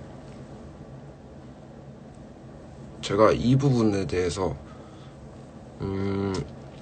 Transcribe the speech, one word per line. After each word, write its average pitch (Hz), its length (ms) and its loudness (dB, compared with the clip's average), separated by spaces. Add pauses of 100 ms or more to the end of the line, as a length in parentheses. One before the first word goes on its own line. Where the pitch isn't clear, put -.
(3000)
제가 101 320 8
이 127 220 6
부분에 113 520 6
대해서, 90 480 2 (1300)
음, 98 520 0 (480)